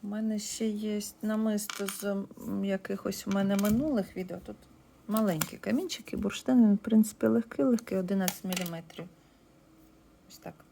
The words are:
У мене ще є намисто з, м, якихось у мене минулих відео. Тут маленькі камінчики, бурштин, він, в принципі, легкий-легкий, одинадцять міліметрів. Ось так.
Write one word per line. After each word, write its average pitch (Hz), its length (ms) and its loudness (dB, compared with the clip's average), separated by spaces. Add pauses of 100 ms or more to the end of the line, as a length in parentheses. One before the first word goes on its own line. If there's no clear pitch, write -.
У 208 40 -10
мене 214 320 -2
ще - 280 -4
є 208 340 -2 (200)
намисто 214 640 0
з, - 160 -8
м, 196 600 -4
якихось 190 640 -4
у 196 40 -2
мене 196 240 2
минулих 214 640 0
відео. 185 200 -8
Тут 214 180 -12 (520)
маленькі 202 500 0
камінчики, - 600 -4
бурштин, 233 480 4
він, 202 100 8
в - 20 0
принципі, 220 500 4
легкий-легкий, 233 720 2
одинадцять 185 460 -2
міліметрів. 175 600 -6 (1200)
Ось - 80 -20
так. - 160 -14 (180)